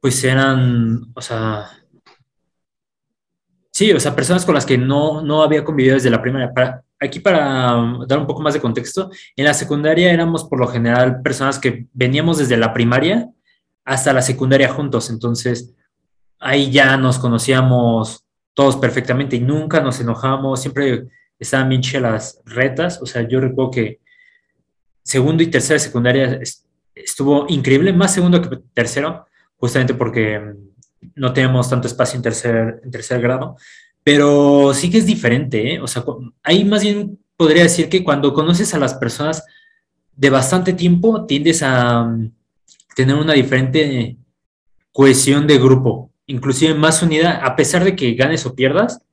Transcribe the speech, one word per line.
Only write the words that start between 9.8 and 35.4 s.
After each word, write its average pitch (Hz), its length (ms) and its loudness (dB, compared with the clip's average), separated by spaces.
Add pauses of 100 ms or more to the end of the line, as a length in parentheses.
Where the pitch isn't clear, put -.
éramos, 165 320 0
por 131 160 -6
lo 120 80 0
general, 123 540 0
personas 135 380 -4
que 120 340 -4
veníamos 147 460 0
desde 123 180 0
la 113 160 0
primaria 139 560 0 (560)
hasta 131 260 -2
la 127 120 2
secundaria 131 460 2
juntos, 127 420 -4
entonces, 117 640 -6 (640)
ahí 135 320 -2
ya 135 260 4
nos 131 220 0
conocíamos 120 1040 0 (300)
todos 139 200 2
perfectamente 127 600 -2
y 120 40 -2
nunca 156 420 -2
nos 127 200 -4
enojamos, 131 580 -4
siempre 131 460 -4 (340)
estaban 131 300 -2
bien 131 120 2
chidas 131 200 -4
las 110 440 -4
retas. 135 560 -4
O 131 40 -12
sea, 117 220 -6
yo 127 120 -2
recuerdo 131 320 -2
que 113 280 -6 (1040)
segundo 156 400 0
y 165 40 0
tercero 151 280 0
de 147 40 2
secundaria 127 460 0 (160)
est-, - 240 -14 (300)
estuvo 143 520 -2
increíble, 139 460 2
más 185 200 2
segundo 175 280 2
que 131 160 -8 (160)
tercero, 143 520 -4 (300)
justamente 123 380 -2
porque, 110 460 -2
mm, 104 280 -16 (480)
no 131 160 -4
tenemos 127 380 0
tanto 120 180 -2
espacio - 300 -4
en 123 60 -8
tercer, 113 600 -4
en 131 80 -16
tercer 123 300 -6
grado, 127 340 -4 (480)
pero 143 680 6
sí 175 160 -2
que 220 80 2
es 220 80 4
diferente, 127 720 0